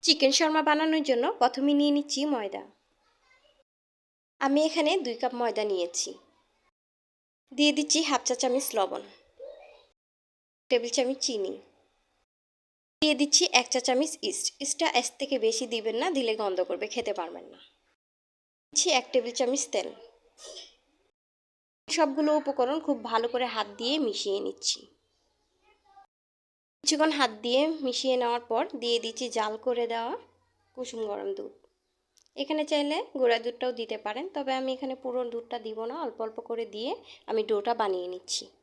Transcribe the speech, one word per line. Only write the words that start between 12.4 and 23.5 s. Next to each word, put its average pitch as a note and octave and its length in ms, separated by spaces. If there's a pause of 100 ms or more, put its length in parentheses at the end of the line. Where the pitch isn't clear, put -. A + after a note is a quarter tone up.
দিয়ে D4 200
দিচ্ছি D4 220 (160)
এক A#3+ 120
চা B3+ 140
চামচ C4+ 260 (180)
ইস্ট। - 160 (180)
ইস্টটা D#4 240 (120)
এর A#3+ 80 (120)
থেকে C#4 160 (100)
বেশি A3+ 180 (100)
দিবেন A3 280
না, E4 40 (100)
দিলে A#3 240
গন্ধ F#3+ 180 (100)
করবে, F#3 260
খেতে A#3 240
পারবেন F3 340
না। - 60 (1120)
দিচ্ছি - 200 (100)
এক B3 140
টেবিল A#3+ 260
চামচ C4 240 (100)
তেল। - 160 (2000)
সবগুলো D4+ 340 (100)
উপকরণ C#4 460
খুব C#4+ 100 (140)
ভালো A3+ 220
করে B3 220